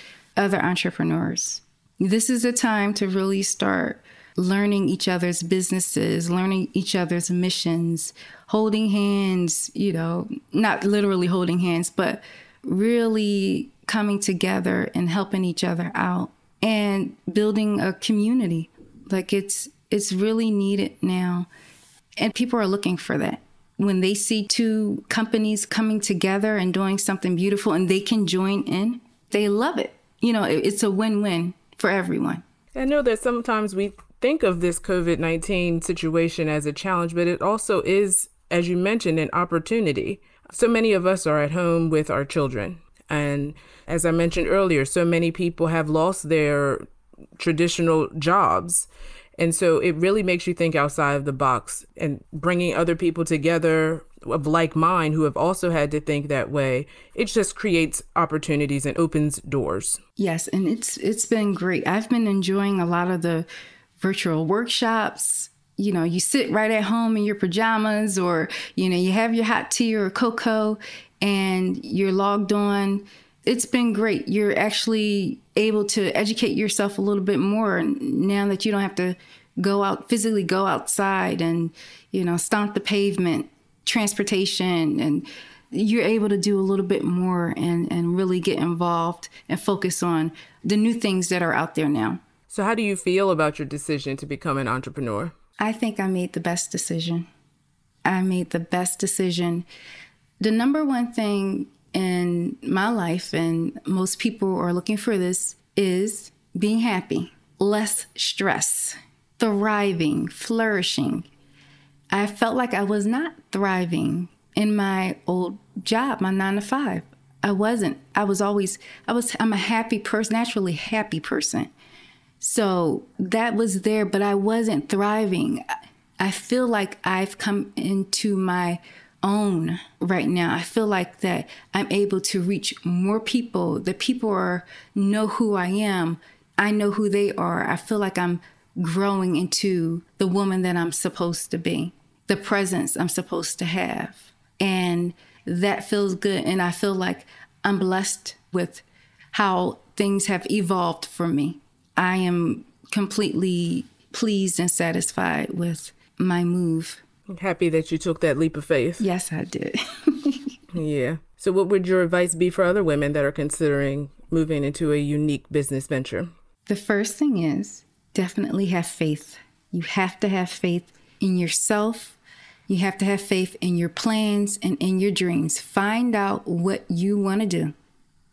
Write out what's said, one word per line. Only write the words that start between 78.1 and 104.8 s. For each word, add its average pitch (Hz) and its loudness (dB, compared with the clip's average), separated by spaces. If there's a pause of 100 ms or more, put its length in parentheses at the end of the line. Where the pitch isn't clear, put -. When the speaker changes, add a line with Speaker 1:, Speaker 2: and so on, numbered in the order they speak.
Speaker 1:
that 196 -2
you 214 0
don't 202 0
have 196 -2
to 180 -2 (460)
go 196 2
out, 196 -2
physically 220 2
go 185 2
outside 190 0
and, 165 0 (400)
you 190 -2
know, 175 0
stomp 208 0
the 202 0
pavement, 196 0 (360)
transportation, 190 0
and - 0 (440)
you're 214 2
able 214 2
to 202 2
do 202 2
a - 2
little 196 2
bit 185 0
more 180 0
and, 170 0
and 170 0
really 185 2
get 185 0
involved 170 0 (200)
and - -2
focus 190 -2
on 165 0 (320)
the 208 2
new 220 4
things 196 0
that 180 0
are 165 0
out 160 -2
there 156 2
now. 123 0 (300)
Speaker 2:
So - -4
how 220 0
do 226 -2
you 202 0
feel 190 2
about 156 0
your 147 -4
decision 143 -4
to 147 -12
become 143 -4
an 135 -2
entrepreneur? 123 -4 (280)
Speaker 1:
I 214 0
think 220 -2
I 190 0
made 180 -2
the 175 -4
best 175 -4
decision. 170 -4 (760)
I 185 0
made 185 0
the 170 -2
best 180 -2
decision. 175 -2 (760)
The 214 0
number 269 2
one 240 0
thing 196 -2 (260)
in 175 0
my 190 0
life, 180 -2
and 165 -2
most 185 0
people 202 -2
are 175 0
looking 180 -2